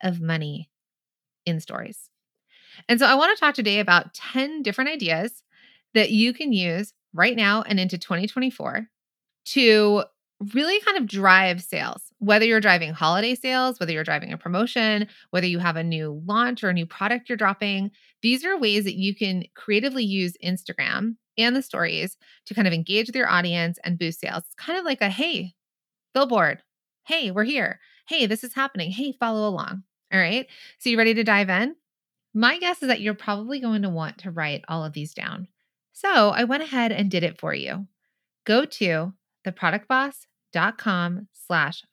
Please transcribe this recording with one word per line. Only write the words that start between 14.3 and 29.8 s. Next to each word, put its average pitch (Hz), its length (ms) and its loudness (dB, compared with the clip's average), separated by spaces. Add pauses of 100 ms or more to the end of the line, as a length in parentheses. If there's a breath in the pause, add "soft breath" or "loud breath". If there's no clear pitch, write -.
a 165 40 -10
promotion, 214 680 0 (220 loud breath)
whether 185 160 0
you 175 140 0
have 175 160 0
a 165 80 -4
new 156 420 -4
launch 233 380 0
or 196 60 0
a 180 40 2
new 170 120 0
product 226 440 -4
you're 240 80 -4
dropping. 202 540 -2 (320 soft breath)
These 254 200 2
are 381 140 -2
ways 214 280 2
that 180 100 -4
you 190 180 -2
can 185 300 -2 (100)
creatively 247 500 -2
use 190 400 -2
Instagram 185 760 -4 (200)
and 240 180 2
the 269 60 0
stories 165 560 -6 (300 soft breath)
to 214 80 -10
kind 208 120 2
of 170 60 0
engage 196 340 -2
with - 80 -10
your 254 140 0
audience 175 540 0
and 175 160 -4
boost 165 200 -4
sales. - 280 -6
It's - 80 -20
kind 349 240 -6
of 349 60 -8
like 269 160 -2
a, 202 80 0
"Hey, 196 440 -4 (600)
billboard. 226 500 2 (420)
Hey, 311 240 -2
we're 196 140 0
here. 247 360 -2 (280 soft breath)
Hey, 311 180 0
this 214 180 -2
is 247 100 -14
happening. 240 380 -4
Hey, 262 200 -6
follow 220 360 -2
along." 190 360 -6 (300)